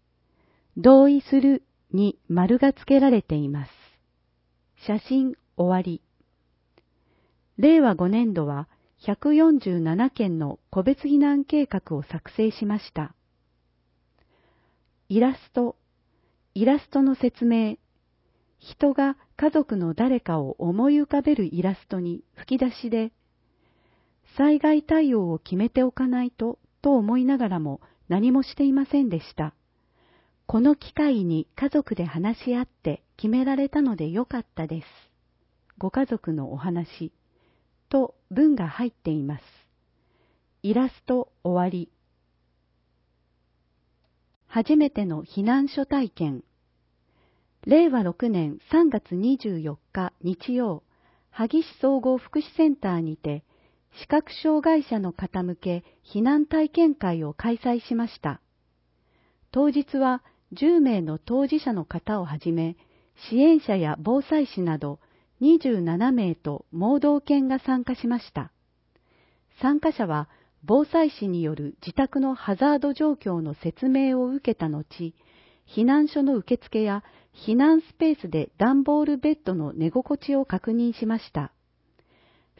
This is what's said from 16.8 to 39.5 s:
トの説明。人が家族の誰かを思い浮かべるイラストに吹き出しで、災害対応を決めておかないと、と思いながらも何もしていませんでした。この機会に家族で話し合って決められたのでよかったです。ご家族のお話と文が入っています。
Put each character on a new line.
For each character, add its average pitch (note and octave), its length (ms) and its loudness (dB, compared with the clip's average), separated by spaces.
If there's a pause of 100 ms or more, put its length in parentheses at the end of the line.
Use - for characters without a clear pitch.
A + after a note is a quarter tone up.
ト C#4 120 0
の C4+ 140 2
説 A#3+ 300 -2
明。 A3+ 320 0 (840)
人 - 340 -2
が C#4 240 0 (200)
家 D4+ 140 0
族 D4 240 0
の E3+ 180 -2
誰 B3 260 0
か E3 200 -4
を C3+ 200 -6
思 F#3+ 300 0
い D4 120 4
浮 C#4+ 60 -2
か C#4+ 140 0
べ D4 140 2
る G3+ 100 0
イ F3 160 -4
ラ F#3+ 140 -2
ス - 120 -18
ト F#3+ 120 -8
に F3 240 -6 (120)
吹 - 220 -4
き - 20 -4
出 B3+ 140 0
し - 160 -10
で、 A3+ 220 -2 (1300)
災 D4 220 4
害 D4+ 220 2
対 D4+ 320 2
応 F#3 200 0
を D#3+ 60 -4
決 - 160 -8
め G#3 140 0
て B3+ 140 0
お B3+ 80 0
か B3+ 160 -4
な B3 160 -2
い B3 80 -4
と、 A#3 260 -6 (240)
と C#4+ 140 2
思 A3+ 220 2
い B3+ 80 2
な C#4 120 2
が A#3 120 -2
ら F3+ 100 -4
も D3 220 -6 (260)
何 G#3+ 240 2
も C4+ 120 2
し - 120 -16
て C#4+ 80 0
い C#4 80 4
ま C4+ 140 2
せ C#4+ 180 0
ん B3 60 0
で E3 100 -4
し - 160 -16
た。 D#3 180 -6 (920)
こ A3+ 140 -2
の C#4 160 4
機 - 180 -10
会 C#4 300 0
に E3 320 -2
家 C#4 140 -2
族 - 260 -2
で F3 100 -4
話 F3 340 -4
し B3 160 -4
合 B3 80 -2
っ - 20 -8
て - 380 -8 (140)
決 G#3+ 120 -4
め B3+ 160 0
ら C4+ 100 -2
れ C#4 140 -2
た D4+ 120 -2
の B3+ 140 0
で D#3+ 140 -6
よ G#3 160 -4
か B3+ 140 -8
っ A3+ 60 -10 (100)
た D#3+ 120 -8
で D#3 140 -8
す。 - 60 -18 (880)
ご F#3+ 140 -6
家 C4+ 140 0
族 G#3 280 -6
の C#3 180 -6
お C#3+ 60 -8
話 E3+ 560 -6 (760)
と C4+ 260 -2 (140)
文 C#4+ 260 2
が F#3+ 120 -4
入 A#3+ 220 -6
っ - 20 -10
て - 200 -8
い D3+ 120 -2
ま C#3+ 160 -6
す。 - 40 -20 (1200)